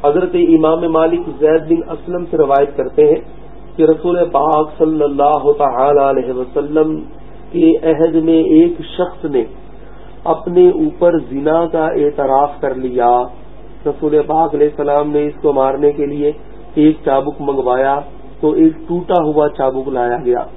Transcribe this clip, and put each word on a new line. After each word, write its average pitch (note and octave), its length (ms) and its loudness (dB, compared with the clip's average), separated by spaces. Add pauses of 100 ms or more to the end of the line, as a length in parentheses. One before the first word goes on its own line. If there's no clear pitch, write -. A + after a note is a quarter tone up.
حضرت F3 300 0
امام E3 580 4
مالک E3 280 2 (180)
زید D#3 300 2
بن E3 220 0
اسلم F3 400 -8
سے - 60 -4
روایت C#3 400 2
کرتے C#3+ 300 2
ہیں D3+ 140 4 (560)
کہ D#3+ 60 2
رسول D#3+ 360 2 (140)
پاک D#3 460 2
صلی D#3 240 2
اللہ C#3+ 500 2
تعالی C#3 580 2
علیہ C3 220 -2
وسلم D3+ 680 -2 (500)
کے E3 200 4 (100)
عہد D#3+ 320 2
میں D#3+ 280 2
ایک D#3+ 300 4 (260)
شخص F3+ 260 -4
نے C3+ 200 0 (800)
اپنے F3 440 4
اوپر E3 500 2 (120)
زنا D3+ 360 0
کا D#3+ 200 -2
اعتراف C#3+ 640 0 (100)
کر C3+ 140 -4
لیا۔ B2 480 0 (640)
رسول D3 300 -2 (100)
پاک D#3 280 0
علیہ D3 120 2
السلام D3 440 0
نے D3 160 0
اس D3 160 -8
کو D3+ 100 2
مارنے C3+ 400 2
کے D3 140 -4
لیے D3 260 -2 (420)
ایک D3+ 300 4
چابک C#3+ 360 0
منگوایا C3+ 600 0 (400)
تو D3+ 100 2
ایک D#3+ 220 4 (160)
ٹوٹا F3 360 -2
ہوا D3+ 240 2
چابک C3+ 400 -4
لایا B2 360 -2
گیا۔ A#2+ 140 0 (180)